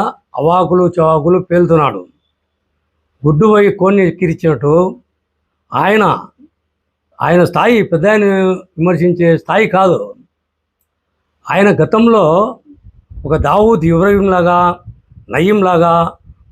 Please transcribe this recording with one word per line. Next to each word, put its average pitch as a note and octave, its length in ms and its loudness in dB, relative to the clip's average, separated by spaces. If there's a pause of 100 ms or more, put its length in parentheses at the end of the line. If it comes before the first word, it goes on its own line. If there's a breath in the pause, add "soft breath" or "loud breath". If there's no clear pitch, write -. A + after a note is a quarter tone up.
(360)
అవాకులు F3 640 0
చవాకులు D#3+ 400 0
పేలుతున్నాడు. D#3 680 -2 (1160)
గుడ్డు D#3 220 2
పోయి G#3 240 4
కోడిని F#3+ 360 0
ఎక్కిరించినట్టు E3 880 -2 (760)
ఆయన, F3+ 520 0 (960)
ఆయన E3+ 220 2
స్థాయి G3+ 400 0
పెద్ద D#3+ 240 -4
ఆయన G#3+ 180 0 (260)
విమర్శించే E3+ 840 -2
స్థాయి F#3+ 300 -2
కాదు. E3 480 -2 (1400)
ఆయన G3+ 180 2
గతంలో G3 920 0 (680)
ఒక D3 100 -2
దావూద్ F3+ 500 0
ఇబ్రహీం G3 440 0
లాగా, F3 500 0 (500)
నయీం F#3 340 0
లాగా E3+ 500 0 (380)